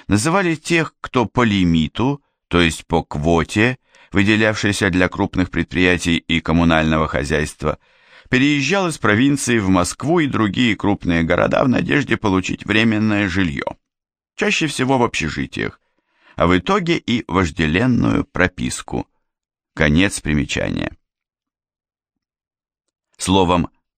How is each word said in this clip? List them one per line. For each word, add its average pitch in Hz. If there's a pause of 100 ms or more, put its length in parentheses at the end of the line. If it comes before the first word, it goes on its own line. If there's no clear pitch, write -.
называли 165
тех, 160
кто -
по 123
лимиту – 98 (240)
то 87
есть 82
по 82
квоте, 85 (320)
выделявшейся 107
для 90
крупных 92
предприятий 85
и 82
коммунального 80
хозяйства, 76 (500)
переезжал 143
из 160
провинции 123
в 95
Москву 107
и 151
другие 110
крупные 85
города 87
в 135
надежде 131
получить 95
временное 107
жилье, 85 (720)
чаще 202
всего 135
в 120
общежитиях, 69 (540)
а 85
в 131
итоге 170
и -
вожделенную 87
прописку. - (680)
Конец 78
примечания. 50 (2250)
Словом, 90 (280)